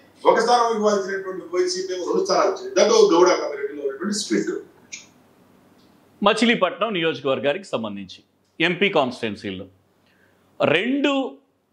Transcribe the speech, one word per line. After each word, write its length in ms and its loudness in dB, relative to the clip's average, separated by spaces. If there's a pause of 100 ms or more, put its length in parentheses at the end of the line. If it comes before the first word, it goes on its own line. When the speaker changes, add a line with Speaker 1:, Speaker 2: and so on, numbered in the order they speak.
(260)
Speaker 1:
ఒక 120 6
స్థానం 380 2
ఇవ్వాల్సినటువంటి 800 -2
వైసీపీ 380 -2
ఏమో 120 -6
రెండు 180 0
స్థానాలు 280 2
ఇచ్చింది. 220 -10
దాంతో 380 6
గౌడ 160 6
కమ్యూనిటీలో 540 -2
ఉన్నటువంటి 320 -6
స్ప్లిట్. 480 -4 (1600)
Speaker 2:
మచిలీపట్నం 680 2
నియోజకవర్గానికి 720 -2
సంబంధించి 560 -8 (400)
ఎంపీ 280 0
కాన్స్టిట్యుయెన్సీల్లో 800 -4 (960)
రెండు 760 0 (340)